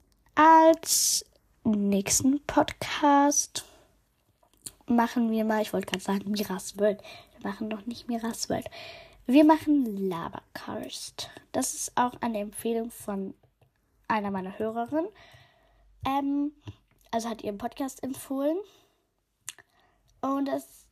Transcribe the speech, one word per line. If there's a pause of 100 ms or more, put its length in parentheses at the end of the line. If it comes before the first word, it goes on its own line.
(340)
als (360)
nächsten
Podcast (1200)
machen
wir
mal,
ich
wollte
gerade
sagen
Miras
World. (380)
Wir
machen
doch
nicht
Miras
World. (580)
Wir
machen
Labercast. (220)
Das
ist
auch
eine
Empfehlung
von (760)
einer
meiner
Hörerinnen. (960)
Ähm, (600)
also
hat
ihren
Podcast
empfohlen. (1600)
Und
das,